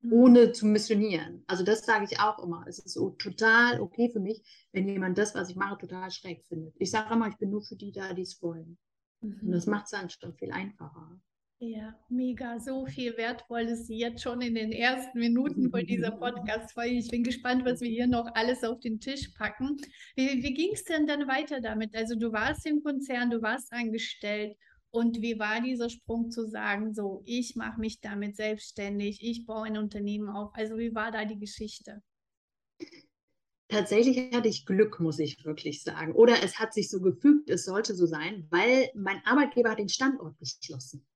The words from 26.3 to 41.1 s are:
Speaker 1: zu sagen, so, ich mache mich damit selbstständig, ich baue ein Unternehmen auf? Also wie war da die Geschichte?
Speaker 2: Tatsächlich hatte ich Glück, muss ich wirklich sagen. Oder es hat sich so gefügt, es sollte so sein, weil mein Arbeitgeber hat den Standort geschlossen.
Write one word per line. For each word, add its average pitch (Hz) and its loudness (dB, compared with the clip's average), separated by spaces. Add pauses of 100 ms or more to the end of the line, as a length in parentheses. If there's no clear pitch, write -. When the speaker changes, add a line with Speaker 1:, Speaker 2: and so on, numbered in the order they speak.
Speaker 1:
zu 226 -4
sagen, 214 -4
so, 196 -4
ich 240 -4
mache 220 -6
mich 220 -6
damit 208 -6
selbstständig, 202 -4
ich 233 -6
baue 220 -8
ein 214 -4
Unternehmen 208 -4
auf? 208 -8
Also 220 -6
wie 233 -4
war 220 -4
da 214 -4
die 208 -6
Geschichte? 208 -12 (1700)
Speaker 2:
Tatsächlich 240 2
hatte 233 2
ich - -2
Glück, 202 2
muss 160 0
ich 143 -4
wirklich 151 -8
sagen. 156 -6
Oder 226 8
es - -6
hat 220 -4
sich - -2
so 190 -4
gefügt, 294 4
es 180 0
sollte 202 -2
so 180 6
sein, 160 -4
weil 233 4
mein 190 -4
Arbeitgeber 240 4
hat 220 -2
den 202 -2
Standort 262 -2
geschlossen. - -12 (120)